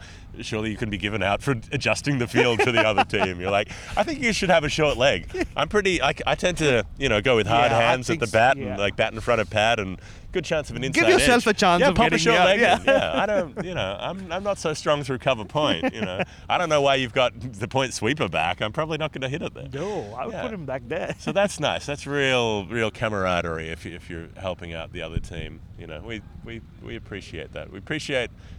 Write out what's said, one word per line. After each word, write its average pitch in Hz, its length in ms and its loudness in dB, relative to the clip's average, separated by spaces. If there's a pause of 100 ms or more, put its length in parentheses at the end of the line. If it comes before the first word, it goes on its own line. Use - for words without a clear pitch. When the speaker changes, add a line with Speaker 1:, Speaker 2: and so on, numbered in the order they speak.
(420)
Speaker 1:
surely 110 280 -4
you 104 60 -6
can 110 140 -4
be 101 80 -4
given 101 240 -2
out 101 200 2
for 139 100 0 (200)
adjusting 135 460 0
the 120 100 0
field 123 320 2
to 127 100 4
the 117 160 4
other 107 180 4
Speaker 2:
<laughs> - 120 -4
Speaker 1:
team. 92 240 0
You're 92 100 -2
like, 101 200 2 (260)
"I 202 80 2
think 302 160 -6
you 233 140 2
should 180 160 0
have 165 140 6
a 151 40 0
short 139 300 2
leg." 117 280 2 (240)
Speaker 2:
<laughs> - 60 -10
Speaker 1:
I'm 151 120 0
pretty, 190 340 2
I, 147 120 2 (120)
I 139 80 2
tend 180 240 -2
to, 131 260 2 (140)
you 135 100 0
know, 107 140 4
go 131 140 4
with 104 100 4
hard 117 260 4
Speaker 2:
Yeah, - 60 4
I 117 40 6
Speaker 1:
hands 120 280 2
at - 20 2
Speaker 2:
think 110 80 -2
Speaker 1:
the 120 60 0
Speaker 2:
s-, 104 60 -6
Speaker 1:
bat 123 260 6
and, 135 80 -6
Speaker 2:
yeah. 123 100 -6
Speaker 1:
like, 98 200 0
bat 110 180 0
in 110 60 -8
front 117 200 2
of 95 80 0
pad 107 320 2
and 92 180 -4 (340)
good 180 120 -2
chance 156 240 -2
of 117 80 -8
an 117 60 -6
Speaker 2:
Give 135 220 -2
Speaker 1:
inside - 40 6
Speaker 2:
yourself 277 380 6
Speaker 1:
edge. 214 80 4
Speaker 2:
a - 40 -8
chance 202 220 6
Speaker 1:
Yeah, 269 80 6
Speaker 2:
of 226 60 4
Speaker 1:
pop 233 140 6
a - 20 2
Speaker 2:
getting 165 140 2
Speaker 1:
short 233 160 6
Speaker 2:
out, 180 80 8
Speaker 1:
leg 208 120 4
Speaker 2:
yeah. 180 200 6
Speaker 1:
in. - 40 -12
Yeah, 226 380 4
I - 20 2
don't, 185 400 -2
you 180 100 -8
know, 101 240 -2
I'm, 170 320 -6
I'm 180 120 -4
not 202 160 -2
so 156 160 -2
strong 147 280 0
through 131 180 -4
cover 113 260 0
point, 113 480 0
you 110 80 -6
know. 92 180 -4 (140)
Speaker 2:
<laughs> - 160 -20
Speaker 1:
I 135 80 2
don't 170 100 0
know 151 140 4
why 139 140 4
you've 127 180 -2
got 123 260 2
the 113 260 -8
point 131 280 -2
sweeper 107 340 -2
back. 82 320 -2
I'm 107 120 -4
probably 156 260 -4
not 151 140 -4
gonna 131 180 -6
hit 147 100 -6
it - 140 -8
there. 139 180 -12
Speaker 2:
No, 143 420 -6
I 120 120 -8
would 226 80 -8
Speaker 1:
Yeah. - 80 -6
Speaker 2:
put - 100 -6
him 175 140 -10
back 131 220 -8
there. 165 300 -6
Speaker 1:
So 151 140 -6
that's 196 260 2
nice. 107 280 -2
That's 143 200 -8
real, 123 600 2
real 110 240 -2
camaraderie 87 800 -2
if, 80 160 -10
if 85 240 -14
you're 82 260 -10
helping 87 380 -8
out 80 180 -12
the 87 80 -10
other 82 200 -4
team. 80 400 -10 (180)
You 90 80 -14
know, 80 180 -12
we, 110 160 -10 (240)
we, 117 160 -12 (220)
we 117 140 -12
appreciate 92 580 -12
that. 78 180 -12
We 98 60 -12
appreciate 131 520 -4 (280)